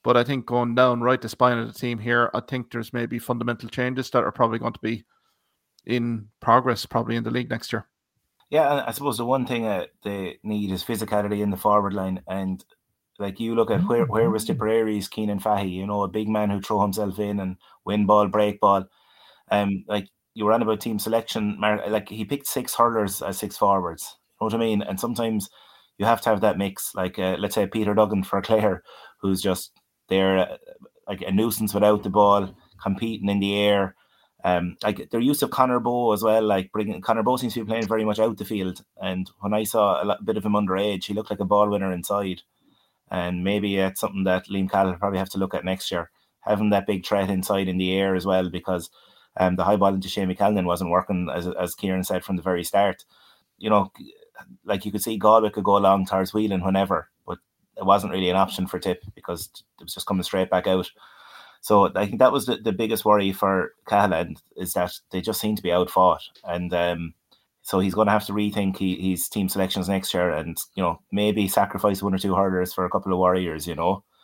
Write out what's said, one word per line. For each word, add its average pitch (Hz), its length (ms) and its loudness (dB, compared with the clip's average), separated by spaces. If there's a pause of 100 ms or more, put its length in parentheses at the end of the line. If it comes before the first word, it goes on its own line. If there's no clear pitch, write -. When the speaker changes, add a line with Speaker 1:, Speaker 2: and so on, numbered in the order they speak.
Speaker 1:
But 123 140 4
I 120 80 6
think 131 220 -4
going 120 280 0
down 123 280 4
right 127 180 2
the 113 80 -8
spine 123 300 2
of 113 140 -6
the - 60 -20
team 120 200 -4
here, 120 360 2
I 110 60 -2
think 123 300 -8
there's - 220 -8
maybe 117 280 -4
fundamental 117 480 -4
changes 127 420 -4
that 127 140 2
are - 80 -2
probably 113 260 2
going 117 140 -4
to - 80 -20
be 113 240 -4 (800)
in 117 440 -2 (120)
progress, 123 440 4
probably 113 300 -2
in 117 80 -2
the 113 80 -6
league 123 200 -4
next - 220 -6
year. 110 140 -6 (640)
Speaker 2:
Yeah, 147 220 4
and 139 80 0
I 117 120 -6
suppose 131 260 -4
the 120 60 -4
one 127 220 0
thing, 117 200 -2
uh, 98 200 -2 (180)
they 98 400 -6
need 104 260 -2
is 92 140 -4
physicality 104 580 -2
in 101 80 0
the 95 60 -2
forward 104 360 2
line. 95 360 -4
And, 95 360 -6 (540)
like, 101 220 -8
you 113 160 -2
look 113 160 4
at 90 100 4
where, 117 220 2
where 117 260 2
was 110 140 0
Tipperary's 110 640 0
Keenan 104 320 -2
Fahey, 101 280 0
you 92 180 -6
know, 104 160 -2
a 98 60 0
big 107 200 -4
man 107 220 0
who 101 100 -2
throw 104 200 -2
himself 101 380 -2
in 104 220 -2
and 92 160 -6 (280)
win 104 220 0
ball, 104 220 6
break 104 320 0
ball. 98 240 4 (640)
Um, 101 380 0
like, 101 200 -4 (260)
you 107 100 -4
were 104 80 4
on 120 100 4
about 107 180 0
team 107 200 -4
selection, 110 580 -2
Mark, 107 300 0
like, 107 220 -2
he 107 140 -8
picked 143 220 -6
six - 300 -6
hurlers 113 460 2
as 92 160 -6
six 101 180 -8
forwards. 95 640 0 (220)
You 110 40 -2
know 110 120 -2
what 113 60 0
I - 20 0
mean? 107 180 0
And 95 180 -6
sometimes 113 480 -2 (500)
you 101 80 -2
have 117 140 2
to 120 100 0
have 101 120 2
that 95 160 2
mix. 98 360 -6
Like, 92 240 -4
uh, 92 220 0
let's 101 160 -4
say 101 100 2
Peter 104 280 -2
Duggan 101 280 2
for 98 200 -2
Clare, 107 420 2 (340)
who's 95 240 0
just 92 300 -2 (360)
there, 95 300 2
uh, - 180 0 (520)
like, 95 140 -8
a 95 100 -4
nuisance 107 420 0
without 104 300 4
the 90 60 -2
ball, 101 440 4 (260)
competing 101 500 -4
in 101 100 0
the 101 180 0
air. 101 380 2 (480)
Um, 87 400 0
like, 104 260 -4
their 113 100 -2
use 143 220 2
of - 80 0
Conor 127 300 2
Bowe 120 320 0
as 101 100 0
well, 110 200 4
like, 98 280 0
bringing, 101 300 -4
Conor 113 220 0
Bowe 127 160 2
seems 120 160 -6
to 113 100 -6
be - 20 -8
playing 113 220 -4
very 110 160 0
much 107 160 -2
out 110 160 0
the 104 80 -10
field. 95 400 -6 (160)
And 92 280 -4 (120)
when 101 140 -2
I 107 100 0
saw 101 360 2
a 92 40 -2
lot, 104 200 -2
bit 107 120 -2
of 101 80 -4
him 104 80 0
underage, 98 540 0
he 104 80 -6
looked 104 160 -6
like 101 100 -6
a 98 60 -2
ball 104 240 4
winner 98 220 -2
inside. 95 500 -4 (680)
And 90 340 -4
maybe 101 320 0
it's 95 240 0
something 95 240 -2
that 92 220 2
Liam 98 240 -2
Cahill 98 200 2
will 87 80 -6
probably 98 200 -2
have 95 120 -4
to 98 80 -6
look 95 160 -2
at 80 100 -6
next 95 260 -4
year, 87 200 -4 (300)
having 104 300 0
that 98 160 2
big 98 200 -2
threat 98 240 0
inside 95 380 0
in 92 100 -2
the 92 140 0
air 98 220 2
as 90 120 -2
well, 92 240 2
because, 87 400 -6 (460)
um, 92 200 2
the 90 80 0
high 104 120 4
ball 98 180 4
into 95 140 -4
Shane 98 200 -4
McCallan 98 360 2
wasn't 87 260 -2
working, 90 420 0
as, 87 140 -4
as 90 280 -4
Kieran 92 300 -4
said, 92 200 -4
from 92 120 -4
the 82 60 -6
very 90 220 -2
start. 101 400 0 (540)
You 107 120 -4
know, 101 220 4 (720)
like, 98 200 -2
you - 80 -6
could 101 100 -4
see 110 160 -4
Galway 110 320 6
could 101 140 -4
go 101 120 6
along 98 300 4
towards 95 260 0
Whelan 101 320 0
whenever, 95 440 0 (180)
but 78 120 -8 (380)
it 101 80 -8
wasn't 98 280 4
really 90 180 0
an 92 60 0
option 95 300 0
for 92 120 -8
Tip - 260 -4 (100)
because - 360 -10 (280)
it - 60 -20
was - 100 -14
just - 120 -10
coming 92 160 -2
straight 95 280 -2
back 92 160 2
out. 92 240 0 (720)
So 101 340 4
I 101 100 2
think 107 140 -4
that 127 100 8
was 135 160 0
the, 123 100 0
the 110 160 -2
biggest 110 320 -2
worry 101 280 4
for 95 400 0 (160)
Cahill, 87 460 2 (220)
is 92 180 -8
that 90 180 -2 (180)
they 92 100 -4
just 104 200 -4
seem 107 160 -2
to - 60 -8
be 87 100 -2
outfought. 90 500 4 (220)
And, 87 280 -4
um, 85 420 -2 (480)
so 95 180 0
he's 95 140 0
gonna 104 180 4
have 104 140 2
to 101 60 -6
rethink 101 440 0
he-, 95 340 -2
his 87 180 -4
team 98 200 -2
selections 95 400 -2
next 95 260 -2
year 90 160 2
and, 78 260 -6 (200)
you 95 60 -2
know, 87 180 -2 (100)
maybe 104 380 0
sacrifice 98 540 0
one 98 120 0
or 92 40 0
two 95 180 0
hurlers 92 360 0
for 92 120 -2
a 90 60 -4
couple 98 220 -2
of 90 60 2
warriors, 90 480 0
you 85 80 -6
know, 90 300 -2 (200)